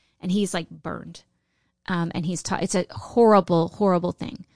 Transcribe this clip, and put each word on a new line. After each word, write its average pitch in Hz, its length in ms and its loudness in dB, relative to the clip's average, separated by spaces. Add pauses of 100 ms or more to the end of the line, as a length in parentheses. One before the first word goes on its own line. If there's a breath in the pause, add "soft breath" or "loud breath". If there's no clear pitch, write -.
(220 soft breath)
and 180 100 -4
he's, 202 220 0
like, 170 160 -6
burned. 165 540 -12 (640)
Um, 170 260 -2
and 180 100 -4
he's 170 200 -4
ta-, - 180 -4
it's 190 140 -2
a 185 160 0
horrible, 190 800 4
horrible 175 420 0
thing. - 340 -12 (100)